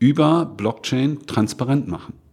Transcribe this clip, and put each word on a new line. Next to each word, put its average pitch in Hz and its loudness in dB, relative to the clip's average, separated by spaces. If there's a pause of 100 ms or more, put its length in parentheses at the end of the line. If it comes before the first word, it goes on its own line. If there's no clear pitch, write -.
über 151 4
Blockchain 127 -2
transparent 127 0
machen. - -10 (180)